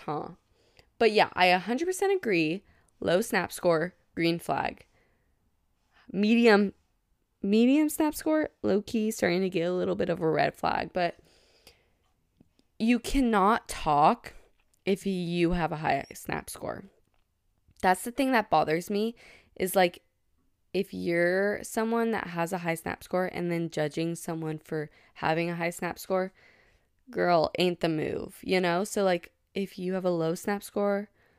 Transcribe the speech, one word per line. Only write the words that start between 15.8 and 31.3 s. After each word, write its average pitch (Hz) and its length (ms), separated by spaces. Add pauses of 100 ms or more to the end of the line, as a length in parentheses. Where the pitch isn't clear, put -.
Snap - 380
score. - 340 (960)
That's 185 220
the 240 80
thing 262 220
that 220 180
bothers 160 400
me 214 240 (420)
is, 185 180
like, 180 280 (720)
if 190 200
you're 180 720
someone 226 480
that 196 180
has 170 240
a 185 60
high 170 160
Snap - 280
score 185 300
and 175 180
then 170 200
judging 165 440
someone 160 440
for 156 320 (240)
having 170 360
a 170 60
high 170 140
Snap - 280
score, 190 340 (800)
girl, 175 480
ain't 175 220
the 170 80
move, - 540
you 185 180
know? 180 240
So, 208 200
like, 180 280 (220)
if 196 240
you 180 140
have 185 120
a 180 60
low 165 240
Snap 202 280
score 202 480 (280)